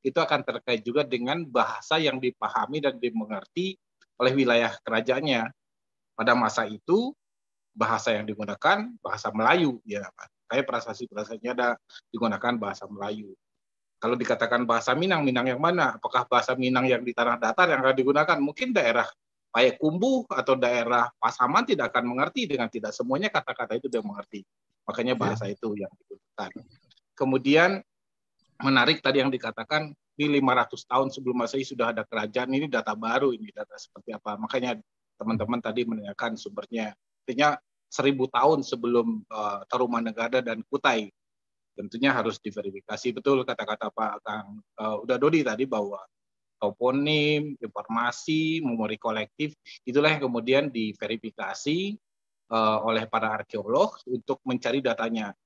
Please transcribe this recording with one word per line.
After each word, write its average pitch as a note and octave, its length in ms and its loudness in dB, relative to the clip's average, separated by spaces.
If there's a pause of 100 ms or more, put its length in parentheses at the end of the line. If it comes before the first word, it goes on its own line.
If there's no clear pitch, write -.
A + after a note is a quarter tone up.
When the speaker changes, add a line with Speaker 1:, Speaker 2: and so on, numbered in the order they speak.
Speaker 1:
Itu C3+ 160 0
akan D#3 240 2
terkait A#2 400 -2
juga C3 240 0
dengan B2+ 400 -2
bahasa A#2+ 560 0
yang C3 160 0
dipahami B2+ 640 -4
dan C3+ 160 -2
dimengerti A2+ 800 -4 (400)
oleh B2+ 160 4
wilayah A#2 480 4
kerajaannya. B2 720 0 (640)
Pada A#2 160 4
masa A2+ 320 2
itu, F#3+ 480 0 (560)
bahasa A2 480 0
yang G#2+ 80 -4
digunakan G#2+ 720 -2
bahasa G#2 320 -6
Melayu, B2 560 2
ya, G2+ 160 -6 (480)
kayak B2+ 160 0
prasasti-prasasti A2+ 800 -8
ada A#2+ 320 0 (320)
digunakan A#2 480 0
bahasa G2+ 320 -6
Melayu. G#2 480 -8 (580)
Kalau A#2+ 220 0
dikatakan A#2+ 480 0
bahasa A#2 280 2
Minang, E3+ 280 2
Minang B2+ 280 2
yang B2 120 -2
mana? D#3+ 360 2
Apakah B2 280 -2
bahasa B2 280 2
Minang B2+ 320 2
yang B2 160 4
di B2 120 -4
tanah A#2+ 240 2
datar A#2+ 320 4
yang C3+ 120 2
akan C3 140 6
digunakan? D3 420 4
Mungkin D3 360 -2
daerah A#2 320 4 (440)
Payakumbuh D#3+ 800 2
atau - 300 2
daerah A#2+ 560 2
Pasaman B2+ 480 2
tidak C#3+ 260 0
akan A#2+ 220 0
mengerti, D#3+ 320 0
dengan C3+ 240 -2
tidak G#2+ 240 -6
semuanya C3+ 400 -2
kata-kata B2 480 -4
itu C#3 80 -8
dia A#2 160 -2
mengerti. G2+ 400 -12 (400)
Makanya A#2+ 320 -2
Speaker 2:
Ya. A2 40 -8
Speaker 1:
bahasa A2 280 -2
itu G#2 320 -6
yang F#2+ 160 -6
digunakan. - 560 -14 (640)
Kemudian C#3+ 640 4 (800)
menarik C3+ 400 4
tadi C3+ 240 4
yang C3+ 80 2
dikatakan, B2+ 640 -4 (160)
di D3 160 -2
lima C3 320 4
ratus - 240 -2
tahun C3 240 2
sebelum B2+ 320 -2
Masehi B2+ 240 -2
sudah A#2 320 -2
ada A2 80 -4
kerajaan, A2 480 -4
ini C#3+ 160 0
data A2+ 240 -2
baru, A#2 400 0
ini G#2+ 160 -8
data - 280 -14
seperti - 360 -16
apa. G#2 240 -8
Makanya A#2+ 400 -4 (400)
teman-teman A2+ 440 -2
tadi A2+ 280 -2
menanyakan A2 480 -6
sumbernya. G#2+ 560 -8 (320)
Artinya C#3 320 2 (320)
seribu C3 400 0
tahun C#3+ 320 4
sebelum, A#2 640 0
eh, G#2 440 -4
Tarumanegara A#2 760 0
dan A2+ 240 -6
Kutai. A#2+ 400 0 (640)
Tentunya A2+ 400 -2
harus A2+ 280 0
diverifikasi. G#2 720 -8
Betul C3+ 300 2
kata-kata A2 440 -6
Pak G#2+ 320 -4
Kang, G#2 400 -10 (160)
eh, A2 240 -4
Uda A#2 160 -2
Dodi D3 280 2
tadi B2 200 -2
bahwa G2+ 400 -4 (520)
toponim, D3 1040 0
informasi, A#2+ 1040 -2
memori A2 320 -2
kolektif, A2 560 -4 (320)
itulah C#3+ 260 2
yang D3+ 140 0
kemudian B2+ 480 2
diverifikasi, A2 1080 -4 (680)
eh, A2 320 2
oleh A2 260 0
para A2 300 -2
arkeolog A2 720 -2
untuk B2+ 400 -4
mencari B2 320 0
datanya. A2+ 560 -2 (100)